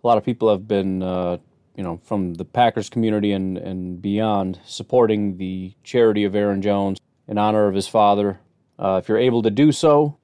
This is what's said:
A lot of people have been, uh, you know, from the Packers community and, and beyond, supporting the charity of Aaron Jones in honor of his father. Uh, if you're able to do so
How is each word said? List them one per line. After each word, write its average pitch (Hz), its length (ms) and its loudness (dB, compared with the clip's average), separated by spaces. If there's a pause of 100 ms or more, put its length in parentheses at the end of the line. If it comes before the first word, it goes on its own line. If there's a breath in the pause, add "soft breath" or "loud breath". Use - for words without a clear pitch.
A 123 60 -2
lot 117 100 4
of 101 60 -2
people 110 260 0
have 101 160 0
been, 95 380 -2
uh, 90 360 -4 (360)
you 98 80 -10
know, 85 200 -8
from 92 320 -4
the 85 100 -10
Packers 117 440 0
community 107 440 0
and, 95 240 -4
and 92 440 -10
beyond, 101 640 -2
supporting 107 720 0
the 92 380 -10 (100)
charity 110 400 2
of 98 120 -2
Aaron 101 260 0
Jones 98 400 -2 (260)
in 104 100 -4
honor 107 300 2
of 98 80 -2
his 98 140 -2
father. 101 500 2 (400)
Uh, 95 240 0
if - 60 -12
you're 107 80 2
able 120 240 2
to 110 100 0
do 143 220 4
so 147 500 2